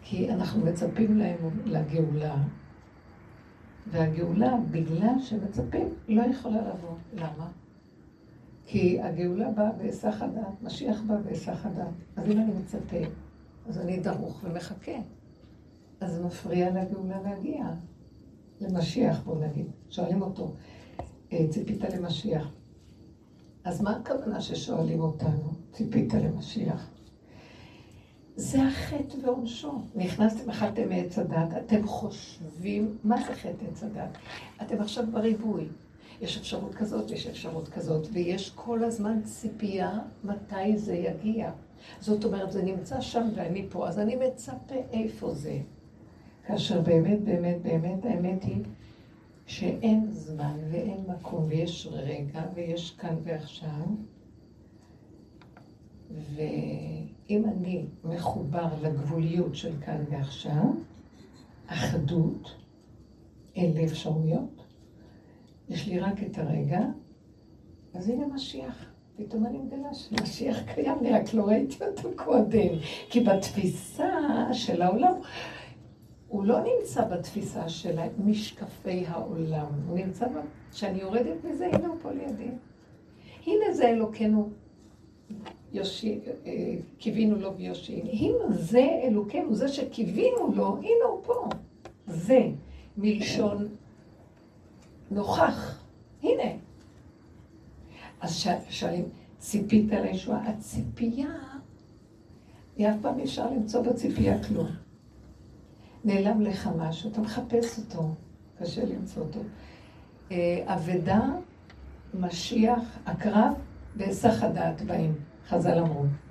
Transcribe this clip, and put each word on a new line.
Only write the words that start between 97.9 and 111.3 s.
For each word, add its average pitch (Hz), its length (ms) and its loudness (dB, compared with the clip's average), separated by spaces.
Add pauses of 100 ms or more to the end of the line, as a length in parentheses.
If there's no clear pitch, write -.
אז 165 140 -4
ש-, - 120 0 (220)
שואלים, 175 360 -2 (340)
"ציפית 208 520 4
לישועה?" 208 580 0
הציפייה, - 800 -2 (1500)
היא 208 120 6
אף 214 120 4
פעם - 180 0
אי 277 40 -2
אפשר 240 280 -2
למצוא 240 300 2
בציפייה - 640 2
כלום. 170 240 0 (1400)
נעלם 202 380 4
לך - 360 0
משהו, 165 340 -2
אתה 220 100 -2
מחפש 233 580 0
אותו, 165 300 -2 (500)
קשה - 260 -2
למצוא - 380 -4
אותו. - 160 -6 (920)
אה, 175 340 2
אבדה, 180 640 2 (840)